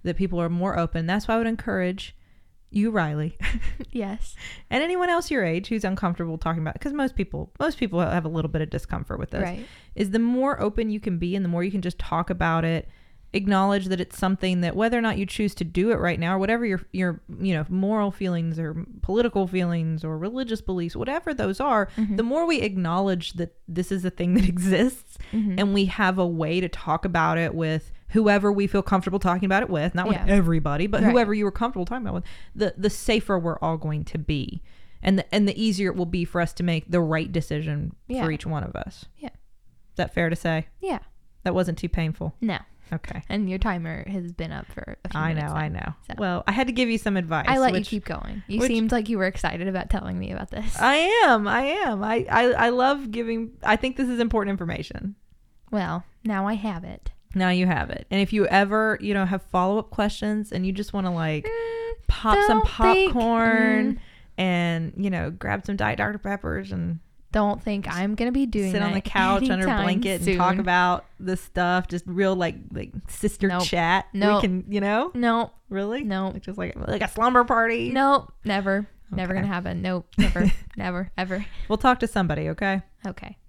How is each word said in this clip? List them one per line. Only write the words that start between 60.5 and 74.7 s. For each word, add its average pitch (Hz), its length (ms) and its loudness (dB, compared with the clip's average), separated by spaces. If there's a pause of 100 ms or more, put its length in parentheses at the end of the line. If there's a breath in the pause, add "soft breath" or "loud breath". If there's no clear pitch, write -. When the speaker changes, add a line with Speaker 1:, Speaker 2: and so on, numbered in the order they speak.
Speaker 1:
and 185 140 -2
you 190 80 -2
just 202 180 -6
wanna, 190 220 -2
like, 160 320 -2
Speaker 2:
Mm, 453 640 -6
Speaker 1:
pop 403 360 4
some 440 140 6
Speaker 2:
don't - 340 6
think, 381 200 6
Speaker 1:
popcorn 233 840 4
Speaker 2:
mm. - 40 -10 (380 loud breath)
Speaker 1:
and, 175 600 0
you 196 120 0
know, 165 220 -2
grab 196 340 -4
some 202 120 -4
Diet 208 200 0
Doctor 208 200 -2
Peppers 196 560 -6
and 170 260 -4 (320)
Speaker 2:
Don't 208 320 0
think 202 260 -2
I'm 190 260 -2
gonna 240 180 0
be 277 120 2
doing 202 280 0
Speaker 1:
sit 208 80 2
on 175 100 2
Speaker 2:
that 190 140 -2
Speaker 1:
the - 40 -6
couch 196 400 2
under 185 160 2
a 180 40 2
Speaker 2:
anytime 202 140 2
Speaker 1:
blanket 196 440 0
and 185 100 2
talk 180 140 4
Speaker 2:
soon. 185 80 0
Speaker 1:
about 180 460 2 (160)
this 185 180 -2
stuff. 180 480 0
Just 175 180 -6
real, 190 300 2
like, 170 200 0 (180)
like, - 180 -8 (160)
sister - 400 0
Speaker 2:
Nope. 180 160 2
Speaker 1:
chat. 175 480 2
We 202 80 -4
Speaker 2:
Nope. 208 220 6
Speaker 1:
can, 185 260 0
you 202 140 -2